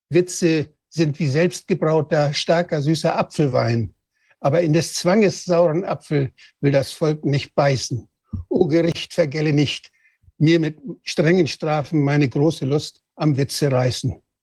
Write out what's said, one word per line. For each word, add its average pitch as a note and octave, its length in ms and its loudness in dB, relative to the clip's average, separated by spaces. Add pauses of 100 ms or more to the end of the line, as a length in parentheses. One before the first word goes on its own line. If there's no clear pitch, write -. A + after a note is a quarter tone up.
Witze E3 640 0 (160)
sind D3+ 300 -2
wie D#3 80 0
selbstgebrauter, D#3 1040 0
starker, E3+ 480 0
süßer E3 360 0
Apfelwein. B2 800 -2 (460)
Aber C#3+ 200 2
in D#3 120 2
des D#3+ 200 0
Zwanges F#3 520 2
sauren F3 400 2
Apfel D3 480 -4 (260)
will C#3+ 120 2
das C#3 200 0
Volk D3+ 340 -2
nicht C#3 300 -2
beißen. C3+ 520 -2 (420)
O F#3 180 2
Gericht, E3 460 -2
vergelle D#3 400 0
nicht, - 380 -2 (460)
mir E3 220 4
mit D#3 200 -4 (240)
strengen E3+ 440 2
Strafen D3+ 560 -2
meine C#3+ 260 2
große D3+ 360 0
Lust D3 360 -4 (140)
am D3+ 220 0
Witze C#3 340 -2
reißen.“ B2+ 500 -2 (220)